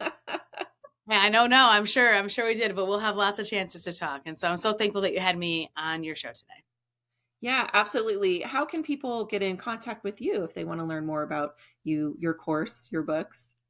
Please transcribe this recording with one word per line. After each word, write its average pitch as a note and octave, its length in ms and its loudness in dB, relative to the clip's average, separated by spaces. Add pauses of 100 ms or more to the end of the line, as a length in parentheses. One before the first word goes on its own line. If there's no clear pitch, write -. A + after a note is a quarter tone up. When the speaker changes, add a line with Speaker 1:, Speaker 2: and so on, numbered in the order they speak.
Speaker 1:
<laughs> - 300 -8 (760)
Speaker 2:
Yeah, G#3+ 120 4
I G#3 100 6
don't A#3+ 200 6
know. B3+ 200 8
I'm G#3 140 6
sure, A#3+ 300 4
I'm G3+ 140 2
sure A3+ 180 -2
we A3+ 80 2
did, A3 200 -2
but F#3+ 120 -2
we'll G3+ 120 0
have G#3+ 180 -2
lots G#3 220 2
of G#3 80 -6
chances F#3 380 -4
to F3 80 -4
talk. C#3+ 340 -8
And D#3+ 100 -8
so F3 120 -2
I'm F3 80 0
so G#3+ 160 0
thankful G#3 300 0
that F#3 100 2
you F#3 80 -2
had F#3 180 2
me E3 380 -2
on D#3+ 260 -4
your D#3 140 -8
show A#2+ 160 -10
today. - 320 -20 (760)
Speaker 1:
Yeah, B3 320 -2
absolutely. G#3 680 2
How - 240 -2
can D#4+ 180 -4
people B3+ 420 -4
get G3+ 180 -2
in F#3+ 140 0
contact A3+ 480 -8
with G#3 160 -8
you B3 240 -2
if E3 100 -8
they E3+ 100 -8
wanna E3 220 -6
learn D#3 200 -4
more D#3 160 -2
about D3+ 340 -4 (280)
you, D3+ 340 -2
your E3 160 0
course, - 560 -4
your D#3+ 120 -2
books? D#3 500 -6 (180)